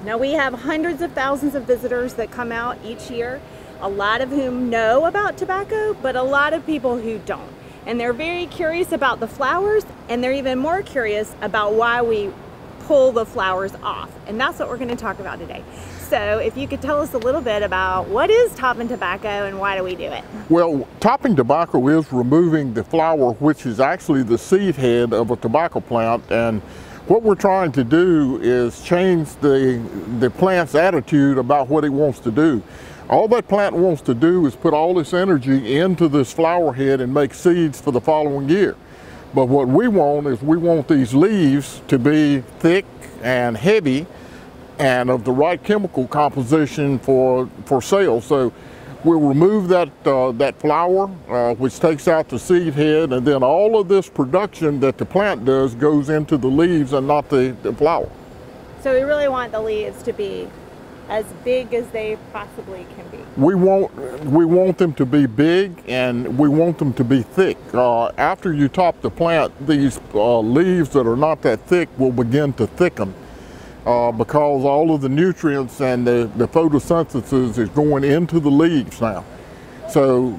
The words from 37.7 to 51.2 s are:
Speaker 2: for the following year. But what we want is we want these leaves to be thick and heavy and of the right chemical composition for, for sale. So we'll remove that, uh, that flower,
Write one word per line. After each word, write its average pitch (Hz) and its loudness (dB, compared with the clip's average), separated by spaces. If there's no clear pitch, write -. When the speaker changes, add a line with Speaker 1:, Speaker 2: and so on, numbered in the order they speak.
Speaker 2:
for 147 -4
the 120 0
following 143 0
year. 175 2
But 131 2
what 135 2
we 175 4
want 147 2
is 123 -2
we 156 2
want 165 0
these 131 2
leaves 147 2
to 139 2
be 143 2
thick 170 2
and 123 0
heavy 156 2
and 127 2
of 123 0
the 127 0
right 160 2
chemical 196 -2
composition 139 0
for, 127 2
for 127 0
sale. 175 2
So 131 0
we'll 160 4
remove 170 4
that, 175 4
uh, 131 2
that 123 0
flower, 180 2